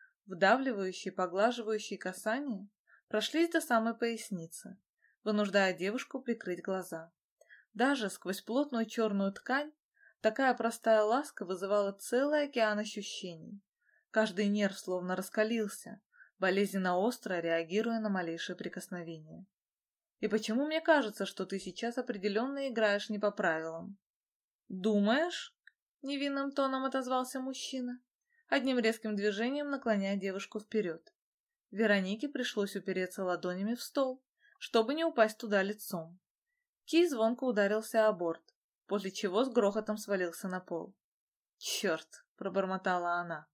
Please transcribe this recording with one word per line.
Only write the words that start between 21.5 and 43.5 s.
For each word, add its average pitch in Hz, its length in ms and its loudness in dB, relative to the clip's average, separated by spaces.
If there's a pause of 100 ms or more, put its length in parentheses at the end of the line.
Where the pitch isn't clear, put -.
сейчас 226 400 -6
определенно 240 720 -2
играешь 214 420 2
не 208 80 -4
по 208 120 2
правилам?» 165 680 -2 (720)
«Думаешь?» 214 840 2 (480)
невинным 277 500 -2
тоном 269 320 0
отозвался 254 560 -2
мужчина, 254 600 -6 (480)
одним 262 300 2
резким 220 380 0
движением 233 540 0
наклоняя 202 460 0
девушку 196 440 -6
вперед. 180 520 -4 (580)
Веронике 208 580 2
пришлось 226 480 -2
упереться 185 480 -4
ладонями 180 500 -2
в 240 80 -6
стол, 262 400 -2 (360)
чтобы 226 360 2
не 320 100 0
упасть 233 340 2
туда 202 240 2
лицом. 185 560 -6 (680)
Кий 339 220 4
звонко 240 380 2
ударился 214 640 4
о 214 40 6
борт, 170 300 -2 (440)
после 190 240 -2
чего 196 340 2
с 262 60 -2
грохотом 214 480 2
свалился 185 500 -2
на 185 120 -4
пол. - 360 -8 (600)
«Черт!» - 680 -4 (120)
пробормотала 185 800 0
она, 170 400 -4